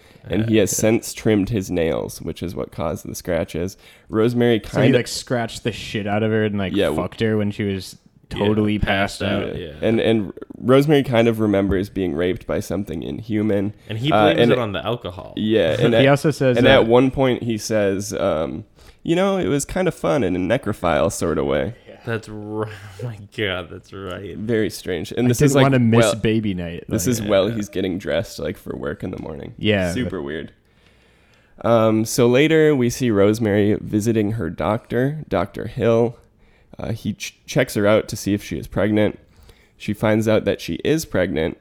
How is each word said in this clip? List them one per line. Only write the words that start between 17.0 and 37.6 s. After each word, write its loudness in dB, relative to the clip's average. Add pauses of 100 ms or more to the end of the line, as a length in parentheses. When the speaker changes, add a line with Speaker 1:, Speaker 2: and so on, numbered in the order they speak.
Speaker 1:
point 0
he -4
says, -2
um, -2 (360)
"You 0
know, 2
it -2
was -2
kinda -2
fun 0
in 0
a -2
necrophile 0
sort -2
of 0
way." -2 (320)
Speaker 2:
That's -6
right. -8 (160)
<laughs> -16
Oh -8
my -10 (180)
God, -4
that's -18
right. -10
Speaker 1:
Very -2
strange. -6
And -2
Speaker 3:
"I 4
Speaker 1:
this 2
is, 4
Speaker 3:
didn't 0
Speaker 1:
like, 6
Speaker 3:
wanna 2
miss 4
Speaker 1:
well, 2
Speaker 3:
baby -2
night." -8
Speaker 1:
this -2
Speaker 3:
Like, 0
Speaker 1:
is -2
Speaker 3:
yeah. -6
Speaker 1:
while 4
he's -6
getting -4
dressed, -4
like, -6
for -10
work -6
in -8
the -10
morning. -12
Speaker 3:
Yeah, 0
Speaker 1:
Super -4
Speaker 3:
but -6
Speaker 1:
weird. -8 (1120)
Um, 4
so 2
later 4
we 2
see -2
Rosemary 4
visiting 0
her -4
doctor, -2
Doctor -4
Hill. 2 (600)
Uh, -8
he -6
ch-, -14
checks -2